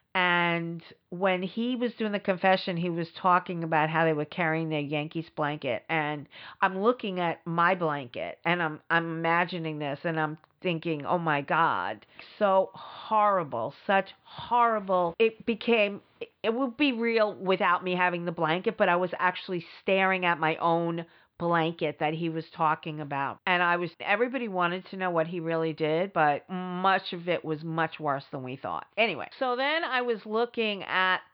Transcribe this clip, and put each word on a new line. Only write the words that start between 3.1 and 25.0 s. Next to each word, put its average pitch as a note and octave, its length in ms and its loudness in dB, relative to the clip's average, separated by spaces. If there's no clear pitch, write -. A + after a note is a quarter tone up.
talking F3+ 480 2
about D#3+ 260 2
how D#3+ 140 2
they D#3+ 80 4
were D3 140 0
carrying D#3+ 420 -2
their D#3 140 -2
Yankees D3+ 560 -6
blanket. D3 500 -4
And D3+ 400 -2
I'm F#3+ 200 0
looking G#3 400 0
at E3+ 260 -2
my E3+ 280 2
blanket, C#3+ 680 -4
and F3 180 0
I'm, D#3 280 -4
I'm E3 160 2
imagining E3 720 -2
this, C#3+ 240 -4
and D#3+ 160 -2
I'm D#3 180 -2
thinking, D#3+ 440 -4
"Oh F3+ 120 0
my D#3+ 220 0
God, A#2+ 680 0
so F#3+ 360 4
horrible, E3+ 1000 0
such G3 220 2
horrible." G3 920 2
It A3+ 280 2
became, G#3+ 560 2
it A3 100 0
would B3 220 -2
be C#4+ 160 2
real A3+ 440 2
without F#3 460 2
me F#3 140 -2
having F3 300 0
the F3 80 -4
blanket, F3 440 0
but G3 120 4
I F3 80 4
was F3+ 200 0
actually F3+ 480 -2
staring F#3+ 440 2
at E3+ 160 2
my D#3 160 2
own E3+ 480 0
blanket E3+ 600 0
that D#3 140 0
he E3 160 -2
was D#3+ 160 -6
talking D#3 460 0
about. C#3 460 -4
And F3+ 160 4
I F3 140 4
was, F3 120 -2
everybody A#3+ 480 -2
wanted F3+ 440 -2
to G3 40 -12
know F#3 140 -2